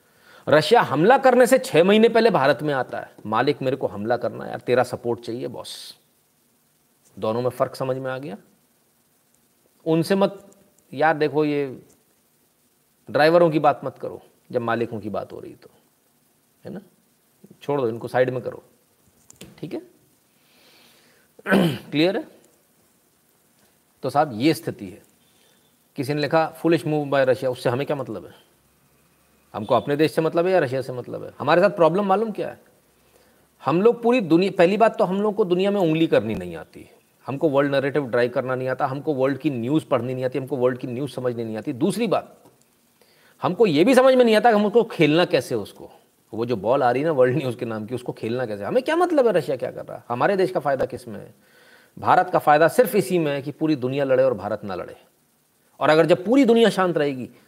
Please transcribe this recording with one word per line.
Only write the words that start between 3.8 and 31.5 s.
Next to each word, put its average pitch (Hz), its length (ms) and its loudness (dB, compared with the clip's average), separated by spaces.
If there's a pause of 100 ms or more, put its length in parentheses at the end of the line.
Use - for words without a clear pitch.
हमला 104 300 -4
करना 117 280 -8
है - 60 -10
यार, - 100 -8
तेरा 123 220 2
सपोर्ट 120 380 -4
चाहिए 127 280 -10
बॉस।" - 500 -16 (1200)
दोनों 110 240 -4
में 123 80 -2
फ़र्क - 240 -6
समझ 131 220 -6
में 131 140 -8
आ 131 80 -8
गया? 160 180 -14 (1500)
उनसे 165 280 0
मत, 196 360 -2 (440)
यार 151 220 0
देखो, 151 280 0
ये 143 380 -4 (1300)
ड्राइवरों 160 400 4
की 156 80 -2
बात 147 260 2
मत 131 140 -10
करो - 240 -12 (300)
जब 123 80 -2
मालिकों 117 400 -4
की 104 100 -10
बात 98 220 -8
हो - 80 -14
रही - 140 -18
तो, - 140 -20 (960)
है - 80 -14
ना, 190 80 -12 (800)
छोड़ 143 180 -2
दो, 120 80 4
इनको 117 200 -6
साइड 127 220 2
में 127 120 -6
करो, - 200 -10 (960)
ठीक 160 160 -12
है? 330 80 -10 (1600)
<clears throat> 185 300 2
क्लियर 170 400 -2
है? 311 120 -8 (1700)
तो 135 80 -4
साहब, 147 240 0
ये 139 200 0
स्थिति - 320 -10
है। - 160 -18 (920)
किसी 143 180 -4
ने 151 60 -2
लिखा, 156 400 0
"Foolish 160 280 2
move 147 220 -2
by 139 160 2
Russia", 127 200 0
उससे 127 240 -2
हमें 131 160 -2
क्या 151 100 -4
मतलब 117 300 -12
है? - 60 -20 (1200)
हमको 107 200 -2
अपने 139 220 0
देश 147 160 2
से 160 100 -2
मतलब 165 240 0
है 185 60 0
या 180 60 4
रशिया 131 240 -2
से 135 100 -10
मतलब 117 320 -12
है? - 140 -14
हमारे 151 220 4